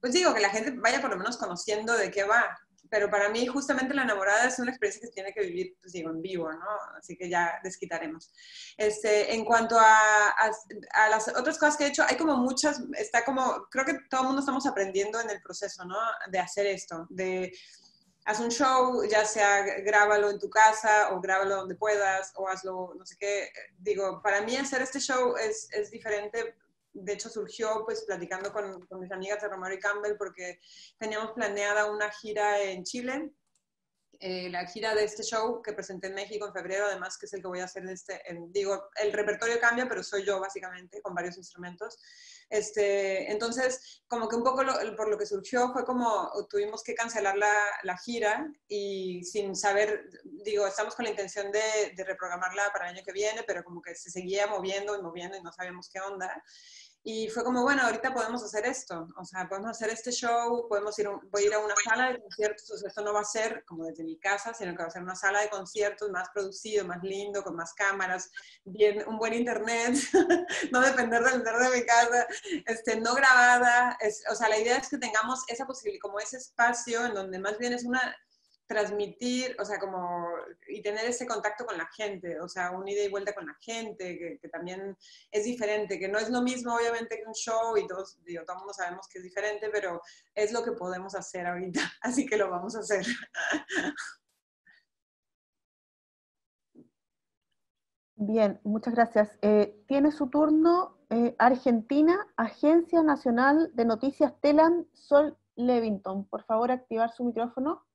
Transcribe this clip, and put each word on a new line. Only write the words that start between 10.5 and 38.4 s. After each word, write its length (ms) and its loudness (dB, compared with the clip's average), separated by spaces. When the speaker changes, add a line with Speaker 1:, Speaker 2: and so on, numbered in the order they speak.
Speaker 1:
a 160 6
las 200 2
otras 300 -2
cosas 180 4
que 80 2
he 40 2
hecho, 180 2
hay 100 4
como 200 2
muchas, 440 2
está 280 0
como, 480 0
creo 120 0
que 140 -2
todo 120 0
el 80 2
mundo 120 2
estamos 260 0
aprendiendo 540 0
en 100 -4
el 120 -8
proceso, 420 -10
¿no? 120 -8
De 100 -2
hacer 280 0
esto, 440 -4
de 420 -4
haz 140 -2
un 100 -2
show, 580 4
ya 160 4
sea 380 4
grábalo 480 6
en 100 -4
tu 100 -6
casa, 640 6
o 60 -4
grábalo 360 2
donde 200 -6
puedas, 580 0
o 140 -4
hazlo, 500 -6
no 80 -20
sé 120 -20
qué. 320 -2
Digo, 420 -2
para 220 2
mí 140 -2
hacer 260 -2
este 160 -4
show 380 0
es, 360 -4
es 200 -4
diferente. 640 -4
De 200 -8
hecho, 160 -6
surgió, 560 -4
pues, 180 -4
platicando 500 -6
con, 340 -8
con 120 -14
mis 140 -10
amigas 280 -4
de 80 -6
Romero 260 -6
y 40 -10
Campbell, 400 -2
porque 400 -10
teníamos 340 -6
planeada 580 0
una 200 -2
gira 500 0
en 220 -4
Chile, 500 -8
eh, 300 -6
la 160 -6
gira 280 -4
de 100 4
este 180 -6
show 380 -2
que 140 -8
presenté 320 -10
en 80 -8
México 320 -8
en 60 -10
febrero, 340 -2
además, 320 -6
que 80 -14
es 80 -14
el 80 -10
que 60 -10
voy 120 -6
a 40 -4
hacer 180 -12
en 80 -10
este, 400 -12
en, 200 -12